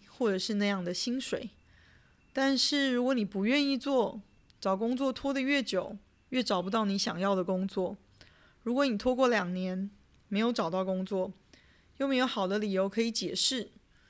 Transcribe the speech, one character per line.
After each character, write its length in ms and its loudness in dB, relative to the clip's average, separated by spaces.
或 240 0
者 60 0
是 180 -2
那 120 2
样 160 0
的 100 -4
薪 260 -2
水。 300 -4
但 240 2
是 360 2
如 120 2
果 100 2
你 100 2
不 220 -2
愿 180 4
意 140 2
做， 440 0
找 100 2
工 220 0
作 160 0
拖 180 -4
得 80 0
越 220 2
久， 340 -2
越 120 0
找 180 0
不 120 -4
到 140 2
你 120 0
想 220 -2
要 160 2
的 80 2
工 240 -2
作。 280 -2
如 100 -2
果 100 4
你 140 2
拖 180 2
过 120 4
两 260 2
年， 380 -4
没 120 -2
有 120 2
找 200 -2
到 120 -2
工 220 -2
作， 260 -2
又 100 -2
没 100 2
有 80 4
好 220 -2
的 100 0
理 140 -2
由 180 0
可 100 -4
以 120 2
解 240 -4
释， 340 -2